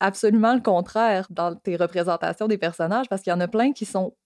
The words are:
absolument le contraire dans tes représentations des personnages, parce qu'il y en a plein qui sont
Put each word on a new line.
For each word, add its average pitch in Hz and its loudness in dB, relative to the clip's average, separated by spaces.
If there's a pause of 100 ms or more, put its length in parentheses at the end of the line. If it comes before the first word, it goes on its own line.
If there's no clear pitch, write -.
absolument 214 2
le 254 0
contraire 196 0
dans 170 -4
tes 175 -6
représentations 170 -2
des 214 0
personnages, 175 -2
parce 190 -4
qu'il - -2
y 175 2
en 175 0
a 175 0
plein 240 2
qui 226 -8
sont 190 -4 (120)